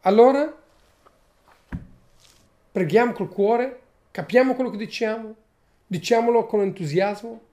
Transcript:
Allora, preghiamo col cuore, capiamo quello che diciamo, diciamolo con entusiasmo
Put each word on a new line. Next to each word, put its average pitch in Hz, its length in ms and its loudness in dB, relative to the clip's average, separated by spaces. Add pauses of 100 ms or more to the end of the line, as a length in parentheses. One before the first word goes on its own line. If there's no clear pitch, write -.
Allora, 262 540 4 (2250)
preghiamo 202 400 0
col 175 160 -8
cuore, 240 520 -2 (300)
capiamo 247 440 0
quello 254 160 -4
che 208 80 -10
diciamo, 220 560 -8 (520)
diciamolo 226 600 0
con 214 140 -2
entusiasmo 196 840 -4 (100)